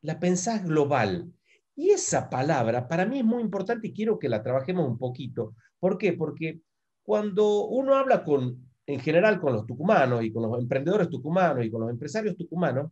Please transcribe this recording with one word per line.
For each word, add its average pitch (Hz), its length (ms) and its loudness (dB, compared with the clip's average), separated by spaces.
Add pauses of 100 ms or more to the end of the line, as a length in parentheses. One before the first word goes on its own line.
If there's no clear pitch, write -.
la 156 160 -6
pensás 185 460 0
global. 131 640 2 (460)
Y 330 140 2
esa 170 380 2
palabra 127 600 0
para 170 180 0
mí 269 140 -2
es 240 40 0
muy 233 180 2
importante 208 460 -4
y - 40 -8
quiero 214 260 0
que 143 100 -4
la 110 140 0
trabajemos 139 440 0
un 113 120 -2
poquito. 123 560 -6 (240)
¿Por 185 180 0
qué? 190 160 0
Porque 160 480 -6 (420)
cuando 208 640 0
uno 262 300 2
habla 262 280 4
con, 127 460 -2 (180)
en 135 140 -4
general 175 400 4
con 147 120 0
los 107 140 -2
tucumanos 131 560 2
y 110 100 -2
con 113 100 -2
los 117 180 -2
emprendedores 151 480 0
tucumanos 156 560 0
y 110 60 -2
con 113 100 -4
los 113 100 -2
empresarios 160 460 -6
tucumanos 156 560 -2